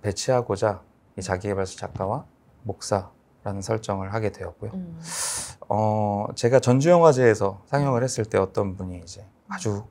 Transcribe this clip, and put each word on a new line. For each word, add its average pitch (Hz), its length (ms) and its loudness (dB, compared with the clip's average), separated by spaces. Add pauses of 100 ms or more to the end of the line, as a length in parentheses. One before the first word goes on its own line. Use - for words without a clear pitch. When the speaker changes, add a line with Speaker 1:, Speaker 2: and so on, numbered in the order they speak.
Speaker 1:
배치하고자 107 800 -2 (360)
이 101 40 -10
자기계발서 95 560 -4
작가와 98 480 -6 (380)
목사라는 - 1000 -8
설정을 101 520 -6
하게 107 180 2
되었고요. - 420 -12
Speaker 2:
음. 170 260 -10 (720)
Speaker 1:
어, 107 680 0
제가 120 240 4
전주영화제에서 127 1040 6
상영을 139 380 0
했을 120 220 -4
때 101 120 0
어떤 98 400 0
분이 90 260 -10
이제 - 220 -20 (240)
아주 110 420 -6